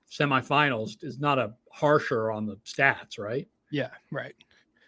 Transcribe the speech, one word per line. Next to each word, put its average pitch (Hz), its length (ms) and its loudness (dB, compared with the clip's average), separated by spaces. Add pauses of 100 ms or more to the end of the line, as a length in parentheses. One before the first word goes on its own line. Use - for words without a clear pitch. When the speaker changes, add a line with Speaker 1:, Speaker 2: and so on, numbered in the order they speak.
Speaker 1:
semifinals 135 960 2
is 131 160 -10
not 143 180 2
a 110 160 0 (180)
harsher 143 600 2
on 107 140 -4
the 101 100 -6 (100)
stats, - 540 0
right? 117 280 -6 (240)
Speaker 2:
Yeah, 143 200 -4 (200)
right. 135 240 -10 (520)